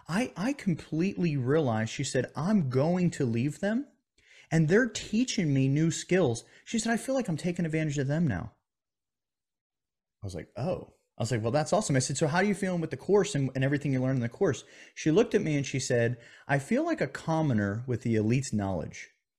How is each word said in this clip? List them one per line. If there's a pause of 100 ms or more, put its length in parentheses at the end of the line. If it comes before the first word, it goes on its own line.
"I,
I
completely
realized,"
she
said,
"I'm
going
to
leave
them (640)
and
they're
teaching
me
new
skills." (200)
She
said,
"I
feel
like
I'm
taking
advantage
of
them
now." (1700)
I
was
like,
"Oh." (260)
I
was
like,
"Well,
that's
awesome."
I
said,
"So
how
are
you
feeling
with
the
course
and,
and
everything
you
learned
in
the
course?" (300)
She
looked
at
me
and
she
said, (280)
"I
feel
like
a
commoner
with
the
elite's
knowledge." (300)